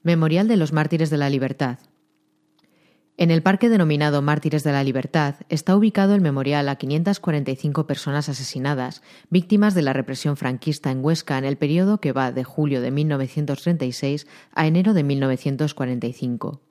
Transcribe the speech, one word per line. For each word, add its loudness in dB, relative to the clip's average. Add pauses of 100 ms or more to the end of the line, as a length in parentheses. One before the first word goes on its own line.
Memorial 2
de 2
los 2
Mártires 0
de -2
la 0
Libertad. -2 (1400)
En 4
el 2
parque 4
denominado 4
Mártires 0
de 2
la 0
Libertad 0 (140)
está 2
ubicado 4
el 4
memorial 0
a -4
quinientas -2
cuarenta -2
y -4
cinco -2
personas -4
asesinadas, -6 (260)
víctimas 4
de 2
la 2
represión -2
franquista -4
en -2
Huesca -2
en -4
el -4
periodo 0
que -2
va -2
de -4
julio -2
de -2
mil 0
novecientos -4
treinta 0
y -4
seis -4 (280)
a 0
enero 2
de 2
mil 0
novecientos -2
cuarenta -4
y -6
cinco. -8